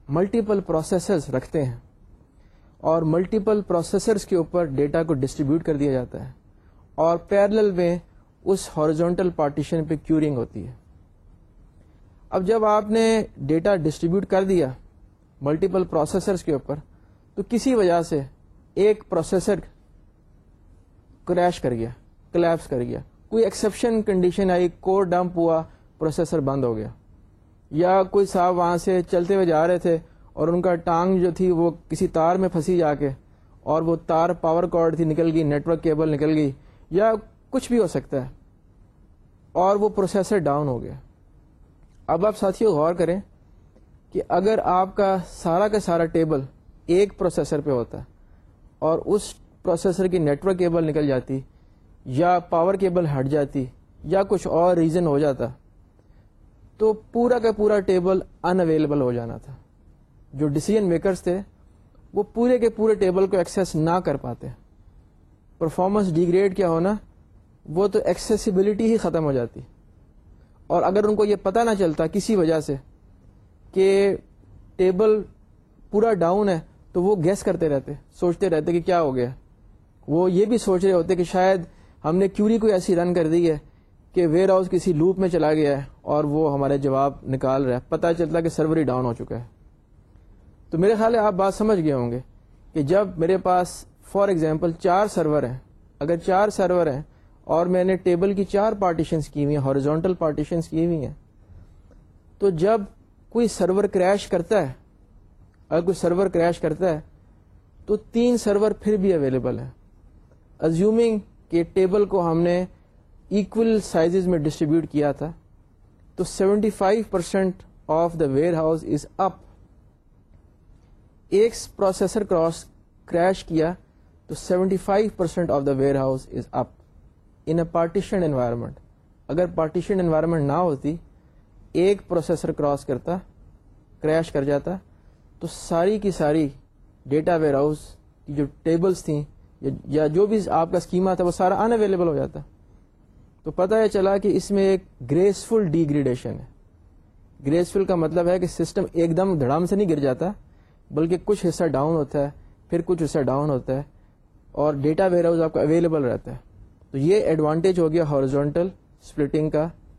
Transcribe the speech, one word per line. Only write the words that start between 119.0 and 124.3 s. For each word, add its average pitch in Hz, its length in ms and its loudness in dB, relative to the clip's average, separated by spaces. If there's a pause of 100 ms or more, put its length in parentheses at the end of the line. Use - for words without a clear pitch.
up۔ 185 100 -2 (1900)
ایک 220 240 2 (220)
پروسیسر 196 480 0
کراس، 165 420 0 (400)
کریش 185 380 0
کیا 165 300 0 (540)
تو 151 80 -10